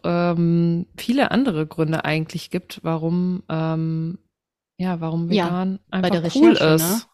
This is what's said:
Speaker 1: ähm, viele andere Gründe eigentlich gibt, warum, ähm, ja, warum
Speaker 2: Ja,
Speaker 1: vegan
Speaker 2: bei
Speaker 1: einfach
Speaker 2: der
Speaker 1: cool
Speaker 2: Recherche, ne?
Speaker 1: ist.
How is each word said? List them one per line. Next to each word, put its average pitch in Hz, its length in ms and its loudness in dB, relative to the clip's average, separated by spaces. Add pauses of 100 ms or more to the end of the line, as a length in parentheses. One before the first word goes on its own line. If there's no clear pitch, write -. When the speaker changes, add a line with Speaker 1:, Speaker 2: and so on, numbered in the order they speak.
Speaker 1:
ähm, 170 840 2 (120)
viele 254 340 0
andere 185 360 0
Gründe 160 380 -2
eigentlich 156 460 -4
gibt, - 320 -8
warum, 170 680 -2
ähm, 160 680 -4 (580)
ja, 175 240 -4
warum 165 280 -2
Speaker 2:
Ja, 185 200 2
Speaker 1:
vegan 185 380 -4
Speaker 2:
bei 190 220 -2
Speaker 1:
einfach - 0 -
Speaker 2:
der 175 140 0 (120)
Speaker 1:
cool 311 180 8
Speaker 2:
Recherche, 160 200 4
ne? - 20 6
Speaker 1:
ist. 175 380 0